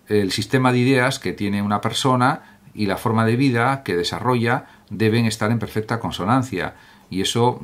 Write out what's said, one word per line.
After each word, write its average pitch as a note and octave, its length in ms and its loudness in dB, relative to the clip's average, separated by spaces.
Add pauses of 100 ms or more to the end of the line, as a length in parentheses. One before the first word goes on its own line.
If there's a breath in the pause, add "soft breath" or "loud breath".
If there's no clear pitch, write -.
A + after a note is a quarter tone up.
el G2+ 220 2
sistema B2+ 420 0
de B2 60 2
ideas B2+ 400 2
que - 140 -4
tiene G2+ 280 -2
una G#2 180 0
persona B2+ 800 0 (140)
y G#2 140 -2
la F#2+ 100 0
forma A2+ 280 0
de A2+ 120 2
vida C3+ 460 0
que F#2 120 -2
desarrolla A#2 720 -2 (240 loud breath)
deben A2 360 2
estar A2 260 0
en A#2+ 80 0
perfecta A2 400 -4
consonancia. F#2+ 760 -2 (340 loud breath)
Y F2+ 120 -4
eso - 420 0